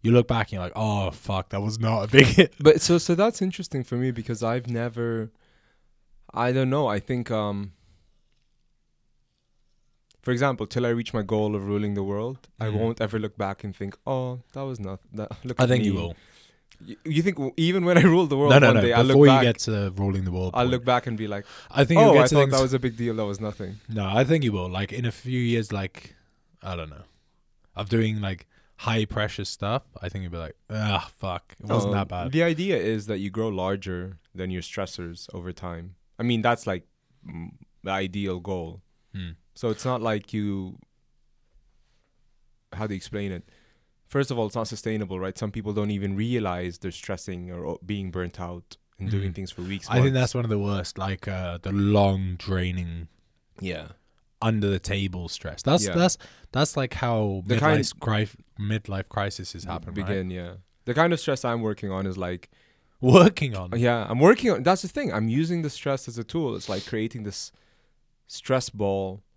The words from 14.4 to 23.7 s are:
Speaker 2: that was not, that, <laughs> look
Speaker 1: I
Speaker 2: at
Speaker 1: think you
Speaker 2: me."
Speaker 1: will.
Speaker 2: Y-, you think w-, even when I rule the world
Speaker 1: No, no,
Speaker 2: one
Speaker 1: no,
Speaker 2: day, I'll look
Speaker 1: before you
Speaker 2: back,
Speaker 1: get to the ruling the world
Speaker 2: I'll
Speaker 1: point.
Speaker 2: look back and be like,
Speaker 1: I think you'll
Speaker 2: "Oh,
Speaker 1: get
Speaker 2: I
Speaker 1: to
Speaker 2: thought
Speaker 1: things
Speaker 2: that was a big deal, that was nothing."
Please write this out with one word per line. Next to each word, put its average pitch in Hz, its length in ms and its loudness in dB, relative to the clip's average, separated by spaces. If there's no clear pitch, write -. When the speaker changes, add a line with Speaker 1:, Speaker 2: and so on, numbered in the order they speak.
Speaker 2:
that 135 100 -10
was 131 160 -8
not, 95 220 -10
that, 104 180 -8
<laughs> - 140 -14
look 127 160 -6
Speaker 1:
I 127 40 4
Speaker 2:
at 120 40 6
Speaker 1:
think 117 160 4
you 98 100 2
Speaker 2:
me." 87 60 -2
Speaker 1:
will. 85 160 -6
Speaker 2:
Y-, - 180 -16
you 160 180 0
think 190 140 0
w-, 135 200 -4
even 175 280 2
when 175 140 6
I 160 40 10
rule 170 240 8
the 139 100 0
world 143 160 6
Speaker 1:
No, 139 80 12
no, 123 80 10
Speaker 2:
one 113 80 8
Speaker 1:
no, 107 60 6
Speaker 2:
day, 120 100 4
I'll 120 100 6
look 135 120 6
Speaker 1:
before 143 120 10
you 135 60 10
Speaker 2:
back, 131 100 6
Speaker 1:
get 117 180 4
to 113 120 -4
the 101 240 0
ruling 98 280 0
the 90 60 -2
world 90 240 -2
Speaker 2:
I'll 123 80 2
Speaker 1:
point. 127 80 2
Speaker 2:
look 123 140 0
back 123 240 2
and 113 100 -4
be 110 80 -6
like, 104 180 -8
Speaker 1:
I 139 120 4
think 170 160 6
you'll 220 100 12
Speaker 2:
"Oh, - 20 10
Speaker 1:
get 147 100 10
Speaker 2:
I - 60 6
Speaker 1:
to 151 80 2
Speaker 2:
thought 143 60 8
Speaker 1:
things 135 100 2
Speaker 2:
that 135 100 6
was 131 100 0
a 131 60 2
big 120 180 -4
deal, 117 200 -2
that 110 80 -2
was 101 160 -6
nothing." 107 380 -8